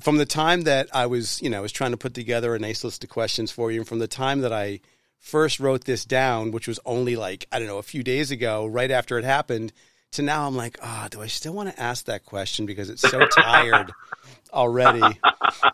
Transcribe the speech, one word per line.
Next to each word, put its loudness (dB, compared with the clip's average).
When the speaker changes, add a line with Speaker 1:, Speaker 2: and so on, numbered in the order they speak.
Speaker 1:
from 4
the 4
time 2
that 4
I 4
was, -2
you -2
know, -2
I -6
was -6
trying -2
to -2
put -8
together 0
a -2
nice -6
list -8
of -16
questions -2
for -2
you, -2
and -6
from -4
the -2
time -2
that 0
I -4
first 2
wrote 2
this -2
down, 0
which -8
was -6
only, 0
like, -8
I -4
don't -4
know, -6
a -8
few -8
days -2
ago, -2
right 0
after 0
it -2
happened, 0
to -4
now 0
I'm -4
like, -6
"Ah, -8
do -14
I -10
still -8
wanna -8
ask -4
that -6
question?" -6
Because -8
it's -12
so 4
tired 4
Speaker 2:
<laughs> -20
Speaker 1:
already. 4